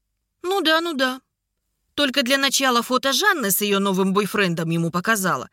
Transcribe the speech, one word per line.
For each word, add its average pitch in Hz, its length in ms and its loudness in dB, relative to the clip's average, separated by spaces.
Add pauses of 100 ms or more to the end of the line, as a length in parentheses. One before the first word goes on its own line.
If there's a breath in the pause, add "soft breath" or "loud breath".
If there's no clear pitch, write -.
(420)
«Ну 381 200 -2
да, 320 200 2
ну 339 120 -4
да». 262 280 -2 (720)
Только 277 300 0
для 262 140 0
начала 269 440 0
фото 254 300 0
Жанны 285 400 0
с - 100 -2
её 202 180 2
новым 196 340 0
бойфрендом 185 560 0
ему 165 220 0
показала. 180 600 -2